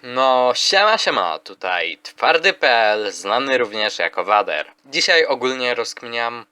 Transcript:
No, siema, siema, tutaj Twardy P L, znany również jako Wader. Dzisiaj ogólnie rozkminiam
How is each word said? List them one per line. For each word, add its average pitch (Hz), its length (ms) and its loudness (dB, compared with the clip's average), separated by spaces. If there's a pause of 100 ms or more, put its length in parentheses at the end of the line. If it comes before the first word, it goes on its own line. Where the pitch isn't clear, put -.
No, 127 520 2
siema, 208 420 2
siema, 95 420 -2
tutaj 87 640 -6
Twardy 160 500 2
P - 160 0
L, 107 420 2
znany 127 460 -2
również 107 420 -2
jako 87 240 -2
Wader. 92 480 0 (140)
Dzisiaj 165 400 2
ogólnie 127 500 -2
rozkminiam 117 760 -6